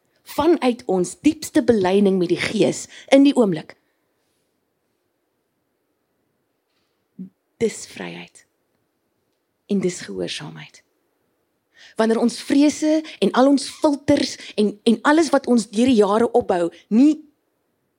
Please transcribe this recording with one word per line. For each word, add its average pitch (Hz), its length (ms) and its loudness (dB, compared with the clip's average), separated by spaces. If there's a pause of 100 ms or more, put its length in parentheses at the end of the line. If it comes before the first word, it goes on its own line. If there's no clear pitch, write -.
(220)
vanuit 262 640 -2
ons 185 340 -4
diepste 302 420 0
belyning 196 560 2
met 175 100 0
die 170 120 -2
Gees - 460 -2 (220)
in 277 140 6
die 277 140 4
oomblik. 190 400 -2 (3750)
Dis - 300 -6
vryheid. - 600 -18 (1200)
En 196 140 -4
dis 180 200 -4
gehoorsaamheid. - 840 -12 (1120)
Wanneer 226 220 0
ons 233 240 -2
vrese 302 600 0 (140)
en 196 140 0
al 254 160 4
ons 285 200 0
filters - 680 -2 (180)
en, 208 280 -2
en 226 200 2
alles 302 280 2
wat 277 160 0
ons 233 240 0
deur 226 160 0
die 247 140 4
jare 214 320 0
opbou, 185 400 -2 (160)
nie 294 360 2 (760)